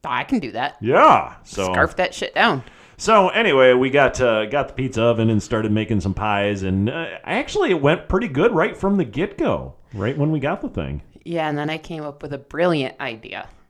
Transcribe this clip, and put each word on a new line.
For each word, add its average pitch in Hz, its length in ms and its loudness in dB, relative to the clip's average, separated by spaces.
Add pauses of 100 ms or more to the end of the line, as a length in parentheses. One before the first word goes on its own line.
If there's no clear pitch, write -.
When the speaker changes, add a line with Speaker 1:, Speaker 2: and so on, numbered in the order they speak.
Speaker 1:
I 131 220 -4
can 254 140 -2
do 120 140 -8
that. 123 280 -6
Speaker 2:
Yeah. 143 640 4
So 98 280 -4
Speaker 1:
Scarf 131 260 0
that 180 160 -2
shit - 220 -8
down. 170 280 2 (340)
Speaker 2:
So, 208 320 4
anyway, 135 440 6
we 127 180 4
got, 135 280 4
uh, 110 280 2
got 135 200 -2
the - 60 -16
pizza 117 300 -2
oven 113 260 4
and 107 120 2
started 107 300 -2
making 107 300 0
some 95 140 -2
pies, 101 480 -2
and, 95 260 0
uh, 165 160 -6 (180)
actually, 294 460 -4
it 165 120 -4
went 156 280 0
pretty 208 180 -2
good 165 260 0
right 185 220 0
from 196 220 -2
the 170 80 0
get-go, 120 720 -4 (180)
right 110 240 -4
when 151 140 0
we 156 100 -2
got 156 200 -4
the 285 80 -8
thing. 73 340 -8 (220)
Speaker 1:
Yeah, 165 240 -4
and 147 80 -4
then 147 120 -4
I 160 80 -6
came 160 260 -12
up 143 200 -14
with 147 100 -10
a 135 60 -10
brilliant 151 600 -2
idea. 107 480 -12 (220)